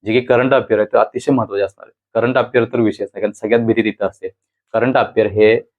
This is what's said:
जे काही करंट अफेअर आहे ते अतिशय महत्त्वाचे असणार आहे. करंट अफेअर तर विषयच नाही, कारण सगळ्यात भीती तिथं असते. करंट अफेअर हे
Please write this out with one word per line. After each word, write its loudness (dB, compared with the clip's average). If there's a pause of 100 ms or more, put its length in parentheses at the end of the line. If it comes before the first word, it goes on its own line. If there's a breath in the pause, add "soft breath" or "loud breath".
जे -4
काही 0
करंट 2
अफेअर 0
आहे -2
ते 4
अतिशय 0
महत्त्वाचे -2
असणार -10
आहे. -20 (120)
करंट 0
अफेअर 0
तर -4
विषयच -2
नाही, -8
कारण -2
सगळ्यात -2
भीती 0
तिथं -4
असते. -12 (460)
करंट 0
अफेअर 0
हे 2 (160)